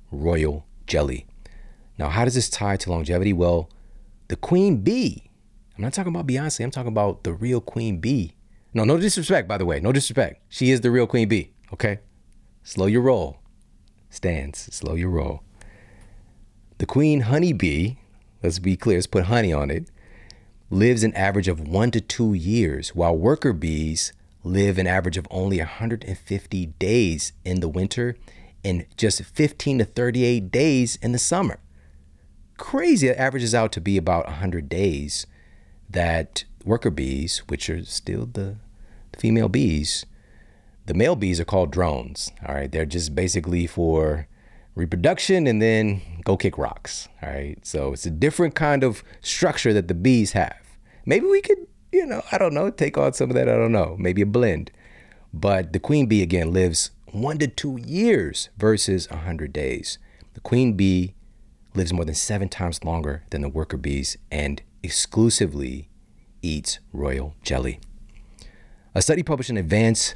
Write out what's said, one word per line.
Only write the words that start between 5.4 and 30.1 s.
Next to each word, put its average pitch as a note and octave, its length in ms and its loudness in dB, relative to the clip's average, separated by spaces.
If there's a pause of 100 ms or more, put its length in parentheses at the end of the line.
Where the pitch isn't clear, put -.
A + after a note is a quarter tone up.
I'm G2+ 80 -8
not B2 80 -4
talking F3+ 240 -4
about E3 120 -6
Beyonce, C3+ 360 -2
I'm B2 80 -4
talking A#2+ 200 -6
about G#2 340 0
the E2+ 80 -4
real A#2 260 0
queen A2+ 400 -4
bee. G#2+ 360 -2 (400)
No, A2 80 2
no C#3 140 4
disrespect, E3+ 500 2
by G#2 120 -2
the F#2 60 0
way, D#2 140 0
no G2 120 2
disrespect. C3+ 580 0
She C3 220 2
is B2+ 100 2
the A#2+ 80 2
real A#2+ 160 4
queen A2+ 220 2
bee, G2+ 240 0 (220)
okay? G2+ 260 -2 (640)
Slow F#2+ 240 -2
your A2+ 140 4
roll. G2+ 360 2 (720)
Stance, D2 640 -4
slow D#2 240 -6
your F2+ 140 -2
roll. D2+ 340 -2 (1400)
The - 40 -2
queen D3 340 4
honeybee, A2 720 2 (500)
let's F#2 160 -2
be F#2+ 160 0
clear, G2 220 2
let's F2+ 100 -2
put F2+ 200 0
honey A2 260 2
on C#2+ 180 0
it, E2+ 160 -4 (840)
lives A2 360 4
an G#2+ 80 2
average F#2+ 340 0
of D#2+ 180 -2
one G2 260 2
to A2+ 100 0
two A2 320 0
years, F2 600 0
while E2+ 220 2
worker A#2+ 380 2
bees D#2 580 -2 (320)
live F#2+ 340 2
an F#2 80 2
average F2+ 300 0
of F2+ 160 -6
only F#2+ 280 0
a E2 60 -2
hundred A2+ 380 -6
and E2+ 140 -6
fifty G2 480 -6
days F#2 680 0 (140)
in F2+ 160 -2
the E2+ 80 -2
winter G2 480 -2 (480)
and F2+ 200 -2 (120)
just - 260 0
fifteen - 540 -2
to A2 80 2
thirty-eight A#2+ 640 0